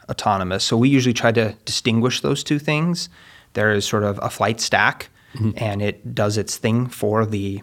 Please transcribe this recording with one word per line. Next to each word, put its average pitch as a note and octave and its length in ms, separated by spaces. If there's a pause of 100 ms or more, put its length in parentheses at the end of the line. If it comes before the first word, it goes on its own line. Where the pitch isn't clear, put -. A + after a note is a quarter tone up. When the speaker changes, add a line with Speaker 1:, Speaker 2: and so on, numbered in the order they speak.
Speaker 1:
autonomous. F#2+ 560
So B2+ 100
we A#2+ 140
usually B2+ 240
try A#2 180
to A2 320
distinguish A#2 560
those C#3 240
two D3 160
things. D#3+ 480 (460)
There G#2+ 180
is G2+ 140
sort G#2+ 180
of G2+ 180
a - 80
flight A2 300
stack, G#2+ 500 (260)
Speaker 2:
Mm-hmm. A2 220
Speaker 1:
and G#2 240
it G#2 320
does G#2 240
its G2 200
thing A#2+ 300
for A2 380
the G2 380